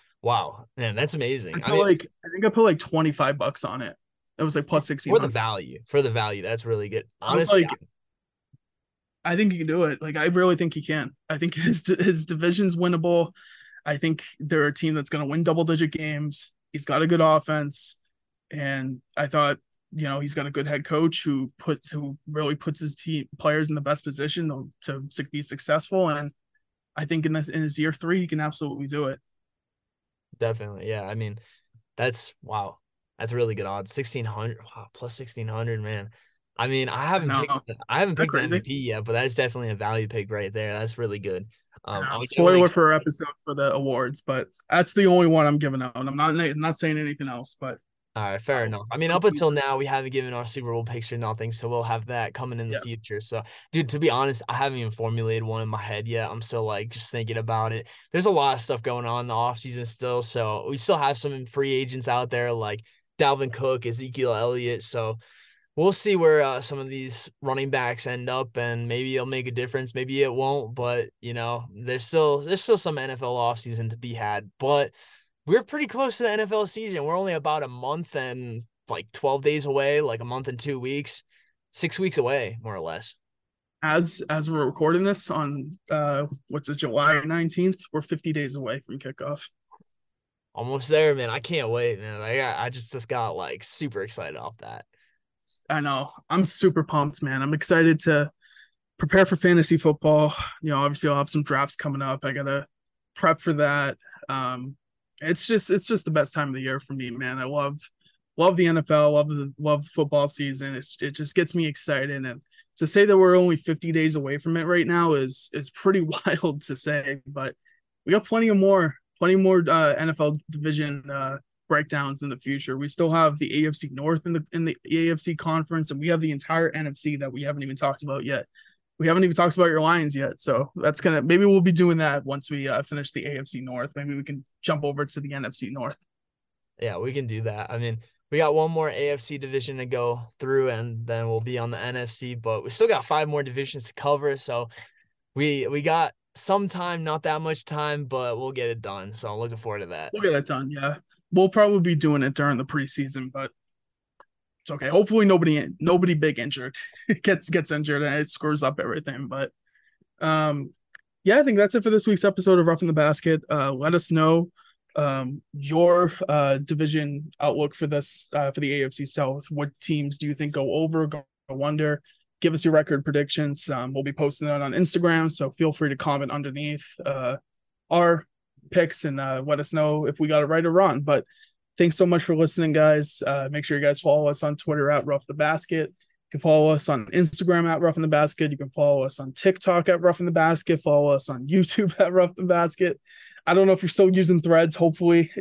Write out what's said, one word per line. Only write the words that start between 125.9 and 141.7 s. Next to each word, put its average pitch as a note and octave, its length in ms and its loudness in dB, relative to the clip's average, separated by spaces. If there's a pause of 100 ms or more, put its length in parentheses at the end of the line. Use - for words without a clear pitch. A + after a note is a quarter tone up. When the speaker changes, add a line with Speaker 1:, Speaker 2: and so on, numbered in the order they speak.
Speaker 2:
and C#3 80 -6
we D#3 80 -4
have E3+ 120 2
the D#3+ 120 -2
entire D#3+ 400 0
N D3+ 160 -6
F C#3+ 100 -10
C D3+ 200 -4
that C3+ 140 -6
we C#3 120 -8
haven't C#3+ 180 -6
even C3+ 140 -8
talked C#3 260 -2
about C#3+ 240 -6
yet. C#3 220 -4 (520)
We D#3+ 80 0
haven't F3+ 160 6
even E3+ 120 4
talked F3 200 2
about F3 140 6
your D#3 120 2
Lions D#3 320 2
yet, C#3 260 -4
so C3+ 360 0
that's D#3 260 0
gonna, D#3 220 4
maybe F3+ 220 6
we'll G3 160 8
be F3+ 100 6
doing F3 260 4
that C#3+ 260 0
once C#3 280 -8
we, C#3 160 -4
uh, C3 160 -2
finish C#3+ 280 -8
the - 140 -6
A C#3 140 -6
F C#3 80 -10
C B2+ 140 -8
North. B2+ 340 -8
Maybe C#3+ 200 -6
we C#3 80 -6
can C#3+ 200 -10 (180)
jump D3+ 220 -2
over C#3+ 220 -2
to D3 160 -8
the C#3+ 120 -10
N C#3 120 -6
F C3+ 100 -10
C B2 160 -8
North. C3 240 -8 (840)
Speaker 1:
Yeah, G#2 180 -6
we B2+ 160 -6
can C3+ 120 -4
do A2+ 180 -6
that. G#2 280 -6
I A#2 60 -6
mean, A#2 220 -4 (320)
we C#3+ 60 -2
got D3+ 160 4
one D#3 160 2
more D#3+ 200 -2
A C#3 220 -2
F C#3 100 -4
C D3 160 -8
division C3+ 400 -6
to B2+ 80 -8
go A#2+ 360 -2 (180)
through, C3 320 2
and A#2 360 -6
then A#2 220 -2
we'll A2+ 100 0
be A#2+ 180 -6
on A#2+ 140 -4